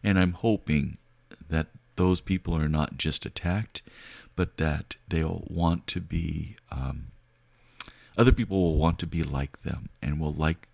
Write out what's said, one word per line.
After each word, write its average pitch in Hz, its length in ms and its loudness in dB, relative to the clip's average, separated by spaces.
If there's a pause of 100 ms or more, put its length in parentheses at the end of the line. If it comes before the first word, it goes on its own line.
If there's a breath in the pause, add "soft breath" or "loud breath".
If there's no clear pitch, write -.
And 98 160 4
I'm 90 140 4
hoping 87 640 0 (520)
that 78 180 -2 (280)
those 92 260 4
people 90 340 -2
are 78 140 2
not 78 280 0
just - 280 -2
attacked, - 560 -4 (540 loud breath)
but - 220 -2
that 78 380 -2 (120)
they'll 82 400 -2
want 82 400 0
to 90 140 -6
be, 82 540 -4 (160)
um, 67 360 -6 (1080 loud breath)
other 120 140 8
people 104 280 2
will 82 180 4
want 82 220 4
to 87 80 -6
be 82 160 -2
like 69 400 -6
them - 260 -6 (120)
and 73 180 -2
will 76 140 -2
like 78 400 -2